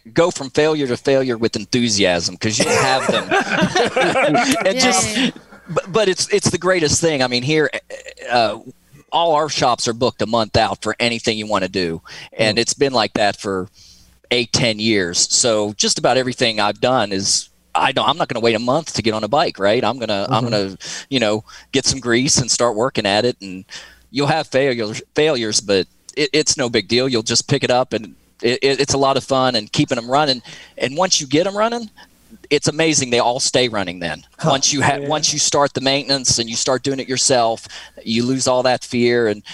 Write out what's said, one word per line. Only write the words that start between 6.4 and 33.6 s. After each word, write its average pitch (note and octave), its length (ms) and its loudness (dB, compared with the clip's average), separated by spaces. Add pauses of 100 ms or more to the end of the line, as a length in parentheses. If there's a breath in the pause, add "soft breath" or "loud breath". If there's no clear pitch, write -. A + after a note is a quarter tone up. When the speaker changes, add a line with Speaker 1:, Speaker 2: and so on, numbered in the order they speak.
Speaker 1:
the F3+ 80 -2
greatest F3+ 420 2
thing. D#3 220 2
I B2+ 60 2
mean, B2 140 -2
here, D3+ 280 2 (600)
uh, A2 280 2 (540)
all E3 220 2
our D3+ 140 2
shops B2+ 380 0
are A#2+ 60 -2
booked A#2 300 -2
a G#2 40 -2
month A2 300 0
out G#2 260 0
for A2 160 -4
anything A#2 400 -2
you G#2+ 80 -6
wanna G2 220 0
do, F2+ 320 -2 (320 loud breath)
and G#2+ 240 0
Speaker 3:
Mm. A#2 40 2
Speaker 1:
it's - 140 -2
been C#3 180 0
like A2 220 2
that G#2 220 0
for F#2+ 320 -4 (600 soft breath)
eight, A#2+ 220 -2
ten A2+ 260 0
years. G2+ 400 0 (140)
So G#2+ 420 2
just - 240 -2
about C#3+ 180 2
everything B2 420 0
I've G#2 220 0
done B2 320 0
is, G2 360 -2 (260)
I D3 180 0
don't, B2 160 -2
I'm C#3+ 80 2
not F3 120 -2
gonna A#2 120 -6
wait A#2 160 4
a - 40 0
month C3 340 -2
to - 80 -2
get A2 120 0
on A2 100 -4
a G#2+ 40 -2
bike, C#3+ 300 0
right? G#2+ 260 2
I'm A#2+ 140 0
gonna, G#2 320 -4
I'm A2+ 160 2
Speaker 3:
Mm-hmm. A2+ 60 -4
Speaker 1:
gonna, G2 260 -2 (320 loud breath)
you C3+ 100 0
know, G#2+ 240 0 (280 loud breath)
get C3+ 120 2
some C3+ 160 -6
grease B2 380 2
and A#2+ 120 -2
start A#2+ 260 0
working A#2 300 -2
at G#2 180 2
it, B2 160 0
and F#2+ 240 -12 (460 loud breath)
you'll C#3 180 -2
have D#3 200 0
failures, A#2+ 540 -2 (120)
failures, B2+ 460 0
but G2 260 0 (300)
it, D3 160 0
it's D3+ 240 2
no C3 120 -2
big A2 200 0
deal. B2 200 2
You'll A#2 140 0
just A#2 260 -2
pick C#3 140 0
it A#2+ 80 2
up, B2 220 0
and G#2+ 220 -6 (280)
it, A#2+ 200 2
it, C3+ 180 2
it's C#3 140 0
a C3+ 40 0
lot C3+ 180 4
of - 80 -2
fun C3 300 2
and G#2+ 160 -4
keeping C#3 280 0
'em A#2 120 -8
running. C3+ 320 2 (360 loud breath)
And B2+ 180 -4
once F#3 240 2
you D3 60 -8
get D3 200 2
'em G3 100 -6
running, A3+ 340 -2 (600 loud breath)
it's D3 180 2
amazing. D3 420 0
They A#2+ 100 4
all A#2+ 200 0
stay B2+ 280 2